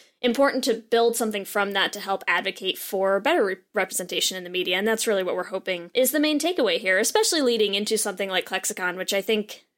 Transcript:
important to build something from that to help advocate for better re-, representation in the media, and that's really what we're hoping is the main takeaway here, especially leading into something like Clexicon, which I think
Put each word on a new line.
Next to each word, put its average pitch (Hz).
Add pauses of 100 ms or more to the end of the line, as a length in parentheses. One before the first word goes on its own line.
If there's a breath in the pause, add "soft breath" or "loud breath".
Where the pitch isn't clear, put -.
(220 loud breath)
important 254
to 240
build 233
something 214
from 202
that 196
to 208
help 196
advocate 190
for 196
better 277
re-, 190 (180)
representation 190
in 185
the 175
media, 180
and 196
that's 220
really 202
what 180
we're 180
hoping 185
is 262
the 302
main 302
takeaway 294
here, 185
especially 370
leading 220
into 208
something 196
like 185
Clexicon, 185
which 185
I 196
think 214 (120)